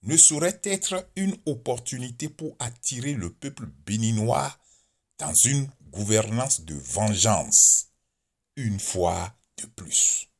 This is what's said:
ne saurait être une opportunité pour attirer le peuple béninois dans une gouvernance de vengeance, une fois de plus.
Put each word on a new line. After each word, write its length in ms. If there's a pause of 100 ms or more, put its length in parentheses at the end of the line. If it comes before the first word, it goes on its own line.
ne 160
saurait 460
être 520
une 300
opportunité 840
pour 280
attirer 560
le 200
peuple 340
béninois 880 (640)
dans 140
une 360 (120)
gouvernance 800
de 140
vengeance, 1120 (640)
une 240
fois 560 (220)
de 80
plus. 640 (100)